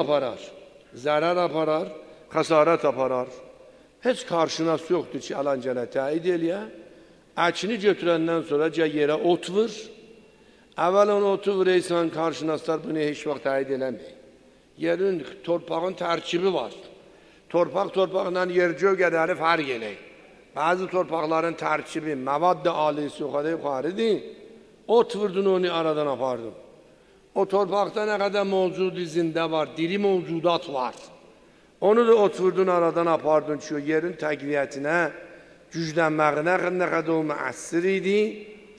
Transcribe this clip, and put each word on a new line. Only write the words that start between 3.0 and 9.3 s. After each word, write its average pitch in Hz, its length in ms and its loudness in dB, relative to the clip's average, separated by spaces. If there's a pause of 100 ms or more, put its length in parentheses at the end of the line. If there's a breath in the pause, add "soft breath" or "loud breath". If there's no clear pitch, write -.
Heç - 260 -2
qarşınası 160 640 0
yoxdur 151 280 -2
ki, - 160 -10
alan 139 240 -2
gələ 123 240 -4 (120)
təid 147 280 -2
eləyə. 175 360 -2 (760 loud breath)
Əkini 175 400 0 (100)
götürəndən 165 640 2
sonra 147 200 2
gəl 160 320 0
yerə 147 160 2 (160)